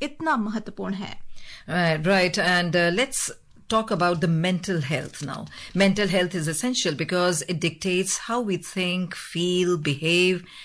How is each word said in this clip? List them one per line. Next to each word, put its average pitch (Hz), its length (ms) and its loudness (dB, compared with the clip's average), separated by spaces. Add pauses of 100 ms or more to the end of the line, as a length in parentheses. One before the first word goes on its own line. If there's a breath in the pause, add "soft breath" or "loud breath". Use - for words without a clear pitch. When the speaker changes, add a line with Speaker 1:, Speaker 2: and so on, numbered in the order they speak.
Speaker 1:
इतना 294 340 -2
महत्वपूर्ण 208 580 -4
है। - 280 -8 (460 loud breath)
Speaker 2:
Uh, 165 360 2
right, 185 340 4
and, 175 380 2
uh, 170 180 6
let's 247 380 -2 (380)
talk 220 260 0
about 175 260 2
the 185 60 2
mental 175 540 2
health 139 460 -4
now. - 180 -8 (360 loud breath)
Mental 196 320 4
health 180 260 2
is 151 80 -2
essential 165 540 -2
because 180 400 2 (120)
it 156 60 -2
dictates 180 560 -2 (120)
how 233 140 -2
we 202 160 -2
think, 180 580 -4
feel, 180 640 0
behave, 165 640 2 (240 loud breath)